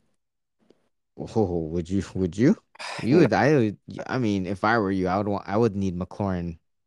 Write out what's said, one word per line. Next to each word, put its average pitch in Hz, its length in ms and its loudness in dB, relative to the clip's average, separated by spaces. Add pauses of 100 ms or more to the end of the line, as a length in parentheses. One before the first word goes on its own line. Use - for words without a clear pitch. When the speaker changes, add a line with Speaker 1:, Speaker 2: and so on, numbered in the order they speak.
(1160)
Speaker 1:
Oh, 87 540 -2
would 85 180 -4
you, 95 140 0 (120)
would 92 220 -2
you? 143 240 4
Speaker 2:
<laughs> - 40 -20 (360)
Speaker 1:
You 123 180 4
would, 127 140 4
I 120 220 4
would, 110 220 2 (300)
I 113 120 -2
mean, 101 260 0
if 95 180 -4
I 113 140 4
were 98 140 2
you, 92 160 0
I 90 100 0
would 104 100 -2
want, 101 200 -4
I 98 100 -2
would 113 180 2
need 95 220 -2
McLaurin. 87 640 -4 (260)